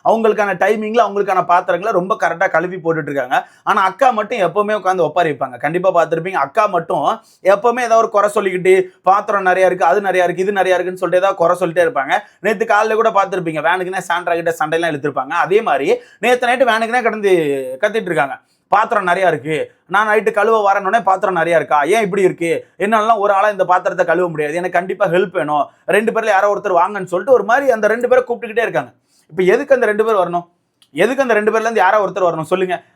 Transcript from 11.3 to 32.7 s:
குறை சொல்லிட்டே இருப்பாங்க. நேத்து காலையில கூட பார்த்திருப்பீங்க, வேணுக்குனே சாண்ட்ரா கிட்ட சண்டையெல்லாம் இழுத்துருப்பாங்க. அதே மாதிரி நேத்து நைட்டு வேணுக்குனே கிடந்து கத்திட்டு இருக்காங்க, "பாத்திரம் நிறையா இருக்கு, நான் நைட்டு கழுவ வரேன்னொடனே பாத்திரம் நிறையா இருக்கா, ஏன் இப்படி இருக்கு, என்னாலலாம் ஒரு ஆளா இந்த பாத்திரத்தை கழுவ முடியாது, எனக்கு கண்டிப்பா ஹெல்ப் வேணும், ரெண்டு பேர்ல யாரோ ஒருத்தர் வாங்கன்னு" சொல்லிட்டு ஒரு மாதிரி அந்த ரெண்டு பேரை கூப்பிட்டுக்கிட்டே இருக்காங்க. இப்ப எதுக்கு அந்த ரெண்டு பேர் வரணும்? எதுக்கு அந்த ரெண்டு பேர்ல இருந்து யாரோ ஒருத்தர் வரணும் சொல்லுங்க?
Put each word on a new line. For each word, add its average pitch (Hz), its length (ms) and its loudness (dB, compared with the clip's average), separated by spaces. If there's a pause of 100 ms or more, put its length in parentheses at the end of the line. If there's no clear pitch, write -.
குறை 170 200 2
சொல்லிட்டே 170 300 0
இருப்பாங்க. 147 300 -2 (220)
நேத்து 214 260 -2
காலையில 220 300 2
கூட 220 140 2
பார்த்திருப்பீங்க, 180 580 -2
வேணுக்குனே 185 400 -2
சாண்ட்ரா 175 260 -2
கிட்ட 165 260 -2
சண்டையெல்லாம் 165 320 -2
இழுத்துருப்பாங்க. 139 380 -6
அதே 170 320 0
மாதிரி 170 380 0 (200)
நேத்து 247 280 0
நைட்டு 247 220 2
வேணுக்குனே 226 320 0
கிடந்து 214 300 0 (500)
கத்திட்டு 214 200 0
இருக்காங்க, 151 380 -2 (280)
"பாத்திரம் 202 400 2
நிறையா 180 200 2
இருக்கு, 147 440 -2 (160)
நான் 208 200 0
நைட்டு 214 240 2
கழுவ 208 400 2
வரேன்னொடனே 196 320 0
பாத்திரம் 190 320 0
நிறையா 165 200 0
இருக்கா, 147 280 2
ஏன் 208 180 2
இப்படி 202 200 -2
இருக்கு, 170 440 0 (120)
என்னாலலாம் 214 400 2
ஒரு 202 160 2
ஆளா 202 160 2
இந்த 190 160 0
பாத்திரத்தை 180 400 -2
கழுவ 170 240 0
முடியாது, 151 260 -4
எனக்கு 175 220 -4
கண்டிப்பா 185 300 -2
ஹெல்ப் 180 240 0
வேணும், 151 360 -2 (180)
ரெண்டு 214 260 0
பேர்ல 220 140 -4
யாரோ 202 300 2
ஒருத்தர் 185 260 0
வாங்கன்னு" 196 220 -2
சொல்லிட்டு 190 300 0
ஒரு 214 100 4
மாதிரி 254 280 0
அந்த 214 160 0
ரெண்டு 233 200 0
பேரை 247 200 4
கூப்பிட்டுக்கிட்டே 226 340 -6
இருக்காங்க. 160 320 -4 (360)
இப்ப 180 140 -4
எதுக்கு 254 300 2
அந்த 240 120 2
ரெண்டு 214 200 0
பேர் 220 100 0
வரணும்? 175 320 -2 (440)
எதுக்கு 233 300 0
அந்த 240 120 2
ரெண்டு 208 180 2
பேர்ல 220 100 0
இருந்து 226 180 -2
யாரோ 196 260 4
ஒருத்தர் 180 280 0
வரணும் 160 80 -6
சொல்லுங்க? 185 420 -4 (120)